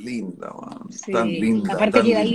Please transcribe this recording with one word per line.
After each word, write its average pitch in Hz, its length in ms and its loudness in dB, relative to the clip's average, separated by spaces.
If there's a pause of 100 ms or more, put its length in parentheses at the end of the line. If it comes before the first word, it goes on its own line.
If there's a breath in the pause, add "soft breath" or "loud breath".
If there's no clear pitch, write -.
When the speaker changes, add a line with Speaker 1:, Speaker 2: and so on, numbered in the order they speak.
Speaker 1:
linda, 104 500 -10
man. - 380 -14
Speaker 2:
Sí. - 200 -12
Speaker 1:
Tan 226 180 2
linda, 202 440 0
Speaker 2:
Aparte 214 260 4
Speaker 1:
tan 214 80 6
Speaker 2:
que - 40 6
de 220 60 4
ahí 208 80 2
Speaker 1:
linda. 233 80 0